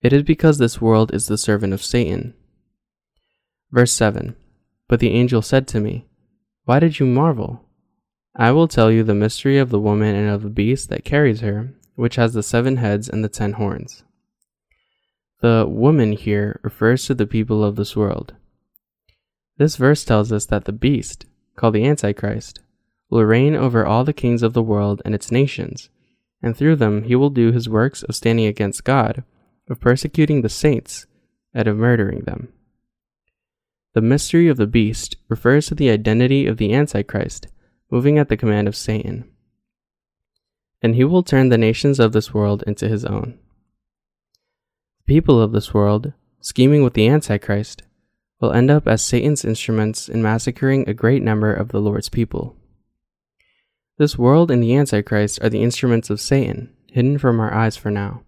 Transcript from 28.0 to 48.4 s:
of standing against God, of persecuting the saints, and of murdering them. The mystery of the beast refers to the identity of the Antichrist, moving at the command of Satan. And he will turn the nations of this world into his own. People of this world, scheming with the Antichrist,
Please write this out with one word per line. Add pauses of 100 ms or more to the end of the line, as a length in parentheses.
of
standing
against
God, (460)
of
persecuting
the
saints, (460)
and
of
murdering
them. (1400)
The
mystery
of
the
beast (120)
refers
to
the
identity
of
the
Antichrist, (440)
moving
at
the
command
of
Satan. (1600)
And
he
will
turn
the
nations
of
this
world
into
his
own. (1700)
People
of
this
world, (280)
scheming
with
the
Antichrist, (580)